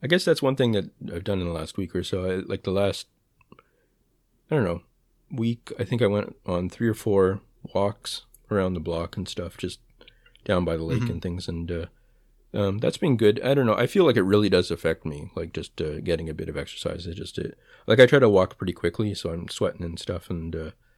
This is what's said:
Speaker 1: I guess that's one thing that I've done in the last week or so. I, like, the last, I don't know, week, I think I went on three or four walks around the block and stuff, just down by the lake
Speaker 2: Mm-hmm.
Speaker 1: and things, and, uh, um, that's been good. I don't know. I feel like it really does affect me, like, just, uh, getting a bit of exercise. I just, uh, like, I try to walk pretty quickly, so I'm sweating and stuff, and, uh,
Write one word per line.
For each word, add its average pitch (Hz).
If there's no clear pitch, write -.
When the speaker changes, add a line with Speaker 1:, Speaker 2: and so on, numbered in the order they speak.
Speaker 1:
I 131
guess 175
that's 160
one 131
thing 123
that 98
I've 85
done 98
in 87
the 85
last 80
week 95
or 90
so. 92
I, 92
like, 95
the 98
last, 95
I 160
don't 123
know, 85
week, 117
I 123
think 120
I 110
went 104
on 90
three 117
or 110
four 98
walks -
around 92
the 87
block 82
and 92
stuff, -
just -
down 90
by 82
the 82
lake 95
Speaker 2:
Mm-hmm. -
Speaker 1:
and 85
things, 90
and, 85
uh, 82
um, 101
that's -
been 143
good. 107
I 135
don't 139
know. 107
I 120
feel 185
like 127
it 101
really 104
does 92
affect 80
me, 78
like, 85
just, -
uh, 76
getting 82
a 78
bit 80
of 73
exercise. 82
I 85
just, -
uh, -
like, 117
I 127
try 139
to 120
walk 95
pretty 90
quickly, 101
so 90
I'm 85
sweating -
and 85
stuff, -
and, 82
uh, 80